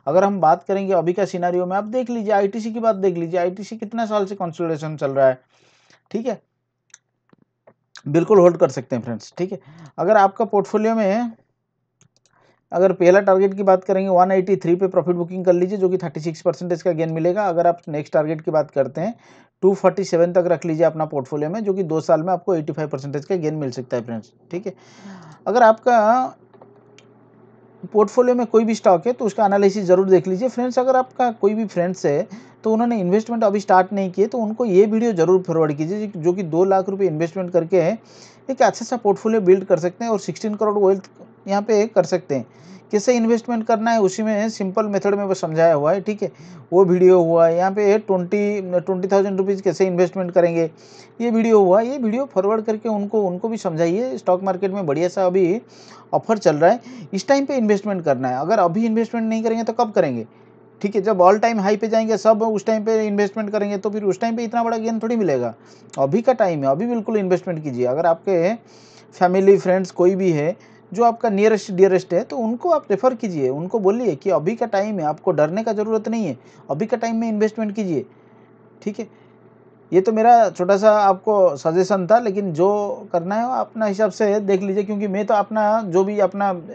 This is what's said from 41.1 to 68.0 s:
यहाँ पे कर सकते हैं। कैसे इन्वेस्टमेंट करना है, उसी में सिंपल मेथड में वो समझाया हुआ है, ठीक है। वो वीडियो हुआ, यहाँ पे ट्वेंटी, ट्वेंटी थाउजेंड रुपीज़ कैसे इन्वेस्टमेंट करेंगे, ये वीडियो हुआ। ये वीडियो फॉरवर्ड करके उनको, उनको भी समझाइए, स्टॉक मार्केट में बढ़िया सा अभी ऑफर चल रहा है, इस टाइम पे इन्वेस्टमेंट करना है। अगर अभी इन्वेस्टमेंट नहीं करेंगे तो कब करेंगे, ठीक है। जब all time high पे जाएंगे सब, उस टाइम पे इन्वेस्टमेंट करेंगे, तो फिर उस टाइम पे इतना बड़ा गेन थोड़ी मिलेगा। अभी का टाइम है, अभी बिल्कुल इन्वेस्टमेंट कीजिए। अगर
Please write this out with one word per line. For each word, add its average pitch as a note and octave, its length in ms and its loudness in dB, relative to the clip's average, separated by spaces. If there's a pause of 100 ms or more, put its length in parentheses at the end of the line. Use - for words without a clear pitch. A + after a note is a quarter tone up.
यहाँ G3+ 140 -2
पे G#3+ 260 0
कर F#3+ 180 0
सकते D#3+ 300 -4
हैं। B2 100 -6 (460)
कैसे G#3 240 0
इन्वेस्टमेंट A3+ 520 -2
करना A3+ 240 0
है, A3+ 100 2
उसी F#3+ 220 0
में A3 260 -2
सिंपल G#3+ 360 -4
मेथड G3+ 300 0
में G3+ 80 -4
वो F#3+ 100 -4
समझाया E3 400 2
हुआ D3 200 2
है, G3 80 -2
ठीक G#3 220 -6
है। F3 80 -6 (420)
वो F#3 120 6
वीडियो F3+ 360 6
हुआ, E3 260 4
यहाँ F3 240 2
पे G#3 280 2
ट्वेंटी, G#3 640 -2 (180)
ट्वेंटी F#3 280 -4
थाउजेंड G3 300 2
रुपीज़ G3 240 -2
कैसे F#3+ 260 0
इन्वेस्टमेंट F3+ 440 -2
करेंगे, E3+ 380 2 (520)
ये A#3 100 -2
वीडियो A3+ 280 4
हुआ। F#3+ 220 6
ये B3+ 160 -4
वीडियो A#3+ 280 -2
फॉरवर्ड G#3+ 400 -2
करके A3 240 -4
उनको, G#3 320 -2
उनको F#3 280 -4
भी A3+ 80 -6
समझाइए, F#3+ 600 -2
स्टॉक F#3 260 0
मार्केट F#3+ 280 -4
में G3 140 -6
बढ़िया D#3 220 0
सा F#3 180 -2
अभी F#3 360 0 (520)
ऑफर G#3+ 240 -2
चल E3+ 180 2
रहा E3 160 4
है, A#3+ 80 0 (340)
इस F#3+ 140 -6
टाइम C#4 180 2
पे C4+ 120 -4
इन्वेस्टमेंट G3+ 460 -2
करना C3 260 -2
है। B2+ 100 -4
अगर F#3+ 200 0
अभी F3+ 260 2
इन्वेस्टमेंट A3+ 440 -2
नहीं A3 140 -4
करेंगे A3+ 200 -2
तो G#3+ 120 -4
कब A#3 160 -2
करेंगे, C3 340 0 (560)
ठीक G3+ 140 -4
है। G3+ 60 0
जब G3 180 -2
all G3 200 4
time A#3 200 0
high G3+ 180 0
पे G#3+ 100 -4
जाएंगे A3 300 0
सब, A3 260 2
उस G#3+ 220 -2
टाइम A3 200 -2
पे A3 220 0
इन्वेस्टमेंट G#3 440 -2
करेंगे, G3+ 260 -4
तो G3+ 120 -4
फिर G#3 140 -6
उस F#3 180 -2
टाइम A3+ 160 -4
पे A#3+ 60 -6
इतना A#3 200 -4
बड़ा A3+ 140 -2
गेन A3 220 -4
थोड़ी A3+ 160 -4
मिलेगा। C3 380 -2 (460)
अभी C#3 220 2
का C4 140 2
टाइम F3 280 0
है, C3+ 80 0
अभी F3+ 160 -2
बिल्कुल A3+ 300 -4
इन्वेस्टमेंट F3+ 460 -2
कीजिए। B2 240 -4
अगर D3 180 -2